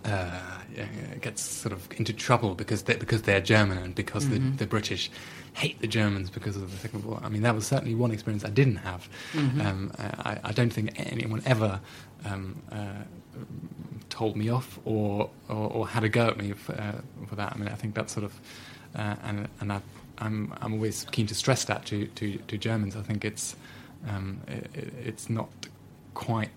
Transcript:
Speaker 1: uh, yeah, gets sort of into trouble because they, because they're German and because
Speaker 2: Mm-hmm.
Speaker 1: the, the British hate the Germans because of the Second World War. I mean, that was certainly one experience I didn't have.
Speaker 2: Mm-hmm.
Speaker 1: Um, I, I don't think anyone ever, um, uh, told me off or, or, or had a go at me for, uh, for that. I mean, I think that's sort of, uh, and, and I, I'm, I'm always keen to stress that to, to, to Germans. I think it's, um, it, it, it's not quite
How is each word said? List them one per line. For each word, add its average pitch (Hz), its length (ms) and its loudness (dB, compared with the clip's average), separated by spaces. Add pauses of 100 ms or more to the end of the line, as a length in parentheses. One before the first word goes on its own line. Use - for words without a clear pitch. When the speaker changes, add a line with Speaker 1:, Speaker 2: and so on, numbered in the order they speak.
Speaker 1:
uh, 90 360 0 (360)
yeah, 107 100 -6 (360)
gets 110 200 -6
sort - 300 -4
of 95 160 -8 (100)
into 110 140 0
trouble 107 440 4
because 104 280 -2
they, 117 120 4
because 110 260 2
they're 98 200 6
German 101 360 8
and 90 180 -4
because 107 300 0
Speaker 2:
Mm-hmm. 131 260 4
Speaker 1:
the, 139 60 0
the 113 100 0
British 104 420 0 (440)
hate - 280 -2
the 120 60 0
Germans 104 420 4
because 98 260 -4
of 95 160 -6
the 95 60 -8
Second 104 260 -6
World 110 180 -4
War. 110 60 -6
I - 20 -4
mean, 107 120 2
that 117 120 6
was 107 140 0
certainly 131 260 2
one 117 180 4
experience 107 340 -2
I 107 40 -2
didn't 117 280 8
have. 90 320 -6 (240)
Speaker 2:
Mm-hmm. 143 280 4
Speaker 1:
Um, 98 380 0
I, - 460 -2
I - 80 -2
don't 120 180 6
think 107 260 -2
anyone 113 480 -2
ever, 107 360 4 (440)
um, 98 360 -4 (100)
uh, 104 320 -6 (1040)
told 110 280 0
me 107 120 2
off 127 360 0
or, 104 440 2 (200)
or, 107 220 0
or 107 160 0
had 117 160 2
a 110 60 6
go 117 180 6
at 107 100 4
me 101 160 -2
for, - 200 -8
uh, 104 280 -4 (260)
for 104 80 -8
that. 101 180 -2
I - 40 -8
mean, 104 100 -2
I 107 80 -4
think 107 200 -4
that's 110 180 -2
sort 104 120 -2
of, 98 80 -6 (600)
uh, 104 280 -2
and, 104 240 -2 (120)
and 104 140 0
I, 101 80 -2 (380)
I'm, 107 420 -2
I'm 110 120 -2
always 107 380 0
keen 110 160 2
to 104 80 -2
stress - 300 4
that - 220 0
to, 104 200 0
to, 101 300 -4
to - 200 -6
Germans. 104 380 0
I 107 60 -6
think 104 240 -2
it's, - 300 -4 (520)
um, 98 400 -4
it, - 260 -8
it, - 200 -8 (120)
it's - 240 -8
not 113 200 0 (640)
quite - 440 0